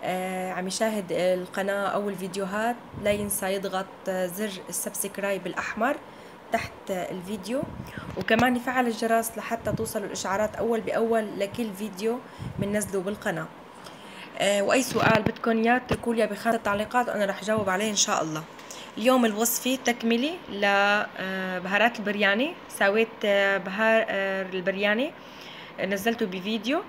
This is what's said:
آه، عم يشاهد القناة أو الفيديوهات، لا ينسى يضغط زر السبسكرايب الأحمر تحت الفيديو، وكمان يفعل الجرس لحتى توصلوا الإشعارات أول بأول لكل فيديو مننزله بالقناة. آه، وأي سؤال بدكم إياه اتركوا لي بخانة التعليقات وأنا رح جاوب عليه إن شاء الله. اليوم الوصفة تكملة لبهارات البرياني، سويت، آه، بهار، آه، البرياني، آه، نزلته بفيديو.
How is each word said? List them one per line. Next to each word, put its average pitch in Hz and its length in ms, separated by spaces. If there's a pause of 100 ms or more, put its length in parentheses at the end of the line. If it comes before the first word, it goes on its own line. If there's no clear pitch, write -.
آه، 185 480
عم 185 160
يشاهد 214 440
القناة 185 760
أو 208 220
الفيديوهات، 196 640 (280)
لا 208 80
ينسى 202 420
يضغط 190 320 (240)
زر 185 420 (180)
السبسكرايب 196 800
الأحمر 226 480 (560)
تحت - 200 (180)
الفيديو، 190 760 (540)
وكمان 233 380
يفعل 247 320
الجرس 226 500
لحتى 220 340
توصلوا 214 340
الإشعارات 196 500
أول 226 260
بأول 214 580
لكل 202 340
فيديو 208 460 (400)
مننزله 202 420
بالقناة. 180 440 (920)
آه، 202 240
وأي 247 220
سؤال 220 380
بدكم 226 360
إياه 233 200
اتركوا 233 360
لي 220 140
بخانة 208 280
التعليقات 214 540
وأنا 202 160
رح 190 180
جاوب 214 260
عليه 202 200
إن 208 60
شاء 196 280
الله. 156 200 (540)
اليوم 247 280
الوصفة 226 500
تكملة 240 640 (120)
لبهارات 202 1500
البرياني، 208 540 (160)
سويت، 220 380 (180)
آه، 196 320
بهار، 214 520
آه، 190 440
البرياني، 202 580 (680)
آه، 190 60
نزلته 214 400
بفيديو. 214 640